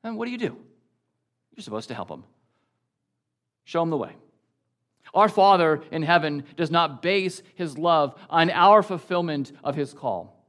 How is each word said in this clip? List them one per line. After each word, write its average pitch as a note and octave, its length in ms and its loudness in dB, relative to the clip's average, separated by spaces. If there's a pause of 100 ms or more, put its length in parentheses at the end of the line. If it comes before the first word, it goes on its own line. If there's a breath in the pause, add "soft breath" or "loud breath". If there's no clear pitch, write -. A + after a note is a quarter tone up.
And A3+ 140 -10
what A#3 80 -6
do B3 60 -8
you B3 60 -10
do? F#3+ 200 -6 (960)
You're G#3+ 80 -18
supposed G#2+ 260 -10
to B2 60 -10
help G2+ 140 -12
them. C#2 140 -14 (1400)
Show E3 160 -4
them E3 80 -2
the D#3 80 -4
way. F2+ 180 -8 (960 loud breath)
Our G3+ 160 4
Father F3 640 4
in D#3+ 100 -4
heaven D3+ 440 0 (100)
does D#3+ 160 -4
not D#3+ 300 0
base F#3+ 400 -2 (140 soft breath)
his D3+ 220 -8
love D#3 400 0 (120)
on E3 220 2
our G3+ 320 6
fulfillment E3+ 680 -4 (120 loud breath)
of C#3+ 120 -4
his C#3+ 180 -6
call. G2 380 -8 (180)